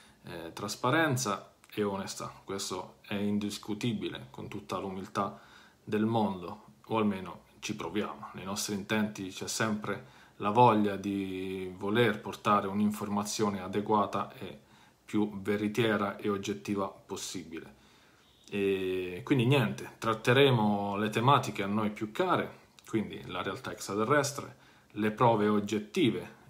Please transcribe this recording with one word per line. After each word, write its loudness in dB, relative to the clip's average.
eh, -10
trasparenza 0
e -2
onestà. -6
Questo -8
è -8
indiscutibile, -4
con -12
tutta -8
l'umiltà -6
del 2
mondo, 0
o -2
almeno 0
ci -6
proviamo. -6
Nei -12
nostri -4
intenti -2
c'è -10
sempre -4
la 0
voglia 6
di -4
voler 4
portare 2
un'informazione 0
adeguata 0
e -14
più 0
veritiera 2
e -2
oggettiva -2
possibile. -10
E -2
quindi 4
niente, 2
tratteremo 4
le 0
tematiche 2
a -2
noi 0
più -6
care, 2
quindi -2
la -6
realtà -6
extraterrestre, 0
le 0
prove 6
oggettive 0